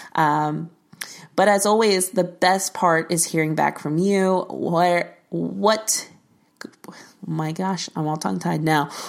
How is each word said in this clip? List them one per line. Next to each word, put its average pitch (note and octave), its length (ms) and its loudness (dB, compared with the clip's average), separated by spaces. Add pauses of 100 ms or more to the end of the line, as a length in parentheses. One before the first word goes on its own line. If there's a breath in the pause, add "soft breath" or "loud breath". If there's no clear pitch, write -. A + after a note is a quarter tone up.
(140 loud breath)
Um, D3+ 560 0 (680 loud breath)
but F#3+ 100 6
as G3+ 180 4
always, G#3 440 2
the F3+ 160 0
best F#3 480 0
part E3 380 2
is E3+ 120 0
hearing D#3 320 -2
back C#3+ 240 0
from D3+ 180 -4
you. F#3+ 520 2
Where, F3 680 0 (140)
what, G3 800 -2 (800)
oh - 40 -20 (320 loud breath)
my D#3 260 -4
gosh, F#3 440 -4
I'm D#3 120 -2
all D3+ 100 -2
tongue-tied E3+ 460 -2
now. D3+ 260 2 (200 loud breath)